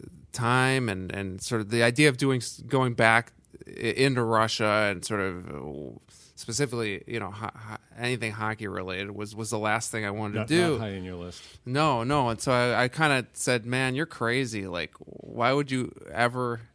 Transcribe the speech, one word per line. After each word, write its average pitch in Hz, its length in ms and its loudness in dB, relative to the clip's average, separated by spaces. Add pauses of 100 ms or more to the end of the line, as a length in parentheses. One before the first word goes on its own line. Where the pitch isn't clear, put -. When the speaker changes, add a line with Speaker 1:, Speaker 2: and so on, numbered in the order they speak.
(320)
Speaker 1:
time, 127 580 2
and, 92 220 -4
and 98 280 -6
sort 113 220 -2
of 101 80 -10
the 117 120 4
idea 120 280 6
of 127 80 0
doing 135 240 2
s-, - 240 -10
going 127 260 2
back 113 400 6 (340)
i-, - 40 -14
into 123 520 2
Russia 110 680 4
and 90 120 -4
sort 107 180 -2
of, 90 280 -4
uh, 71 500 -10 (360)
specifically, 117 720 -4
you 117 120 -6
know, 101 120 -6
ho-, 104 240 -8
ho-, 110 220 -14 (220)
anything 117 340 -2
hockey 107 360 -4
related 92 440 -6
was, 104 220 -8
was 110 140 -6
the 110 100 -2
last 107 320 0
thing 110 140 -4
I 101 60 -2
wanted 104 300 -4
Speaker 2:
Not, 107 80 -4
Speaker 1:
to 143 60 2
do. 170 180 4
Speaker 2:
not 120 80 -2
high 110 100 -4
in 95 140 -6
your 92 100 -8
list. 87 280 -12 (220)
Speaker 1:
No, 131 400 0
no. 135 240 2
And 113 100 -2
so - 140 0
I, 123 320 4
I 127 40 4
kinda 143 440 2
said, 123 320 0
"Man, 127 300 0
you're 147 100 -2
crazy. 117 600 -2
Like, 87 320 -4
why - 560 -2
would 143 160 0
you 127 200 0 (220)
ever 120 480 0 (140)